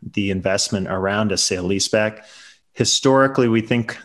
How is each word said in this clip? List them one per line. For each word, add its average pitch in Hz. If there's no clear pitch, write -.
the 98
investment 95
around 98
a 90
sale 90
leaseback, 107
historically, 131
we 113
think, 113